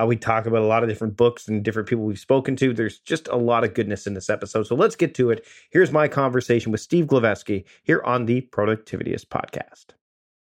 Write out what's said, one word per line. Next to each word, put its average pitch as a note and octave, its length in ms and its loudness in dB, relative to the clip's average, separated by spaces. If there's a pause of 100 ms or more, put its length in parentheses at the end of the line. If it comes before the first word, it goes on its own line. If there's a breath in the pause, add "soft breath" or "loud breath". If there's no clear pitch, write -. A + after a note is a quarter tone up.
Uh, A2+ 60 2
we A#2+ 80 2
talk A2+ 320 -2
about A2+ 160 2
a G#2+ 40 2
lot A2+ 180 2
of A#2 40 0
different G#2 280 -6
books A#2+ 320 0
and G#2+ 160 -4
different G#2+ 240 -4
people A2+ 160 -2
we've G#2+ 120 -4
spoken C3+ 380 0
to. C3 180 0
There's A2+ 280 -4
just - 260 -6
a B2 100 -2
lot A#2 280 2
of A2 100 -2
goodness G#2 320 -4
in G2+ 80 -6
this F#2+ 160 -6
episode. G#2+ 380 -4
So A#2+ 80 -2
let's G#3+ 180 2
get D3+ 220 -2
to B2 140 2
it. A2 140 -2 (260 loud breath)
Here's D#3+ 200 6
my D3+ 160 4
conversation B2 640 0
with G#2+ 100 -2
Steve E3+ 260 0
Glevesky G#2+ 580 0 (180 soft breath)
here D#3+ 220 2
on B2 220 0
the B2 160 0
Productivityist G#2 840 -4
Podcast. - 600 -8 (640)